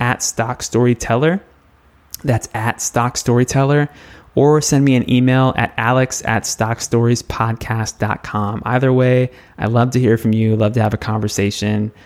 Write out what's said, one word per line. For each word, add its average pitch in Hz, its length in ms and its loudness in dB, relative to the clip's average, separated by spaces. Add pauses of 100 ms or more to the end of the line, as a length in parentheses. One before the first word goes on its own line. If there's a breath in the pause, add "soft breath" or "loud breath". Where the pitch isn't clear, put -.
at 123 200 -4
Stock 117 400 -6
Storyteller. 131 800 0 (840)
That's 117 280 -2
at 113 280 -6
Stock 123 340 -4
Storyteller, 135 720 0 (480 loud breath)
or 147 240 4
send 143 240 2
me 135 140 4
an 113 120 -2
email 127 460 2
at 113 220 -2
alex 127 480 0
at 113 180 -2
stockstoriespodcast 113 1600 -2
dot 107 240 -4
com. 104 420 -6
Either 127 260 2
way, 127 400 2 (260 loud breath)
I - 100 -4
love 120 240 2
to 123 100 2
hear 117 160 4
from 110 160 2
you, 110 240 2
love 107 160 2
to 120 80 2
have 107 120 0
a 107 40 -2
conversation 104 960 -2 (120 loud breath)